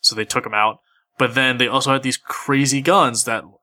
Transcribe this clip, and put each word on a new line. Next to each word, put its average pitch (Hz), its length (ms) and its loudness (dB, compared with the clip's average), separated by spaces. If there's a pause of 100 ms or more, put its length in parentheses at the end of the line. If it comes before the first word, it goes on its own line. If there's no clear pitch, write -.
so - 160 -2
they 110 80 -2
took - 200 -4
'em 110 100 -8
out. 107 260 0 (380)
But 120 180 2
then 131 220 2
they 123 100 2
also 135 240 0
had 135 100 0
these 131 140 -2
crazy 139 680 -2
guns 143 420 2
that 113 200 -4 (180)